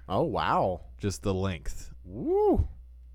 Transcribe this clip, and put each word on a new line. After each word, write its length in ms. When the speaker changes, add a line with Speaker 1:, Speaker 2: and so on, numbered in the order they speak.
Speaker 1:
Oh, 140
wow. 600
Speaker 2:
Just 240
the 120
length. 560
Speaker 1:
Woo. 640